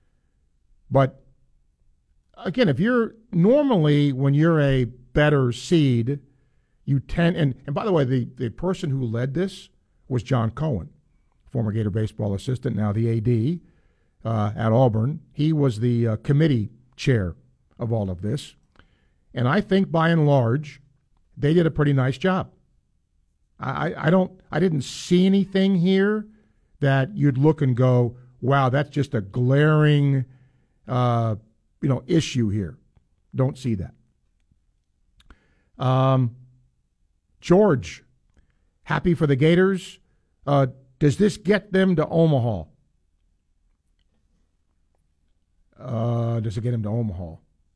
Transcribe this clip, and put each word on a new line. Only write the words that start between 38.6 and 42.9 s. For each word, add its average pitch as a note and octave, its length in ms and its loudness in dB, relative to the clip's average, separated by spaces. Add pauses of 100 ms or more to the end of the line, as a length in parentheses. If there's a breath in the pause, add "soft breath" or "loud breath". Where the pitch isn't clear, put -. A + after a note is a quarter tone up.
happy E3 320 0
for D#3+ 120 -2
the C#3 100 2
Gators. F3 640 2 (460)
Uh, C#3 200 2 (320)
does D3 180 2
this G3+ 220 2
get F#3+ 340 -2
them F#3+ 240 2
to D#3 100 0
Omaha? B2 580 0 (3250)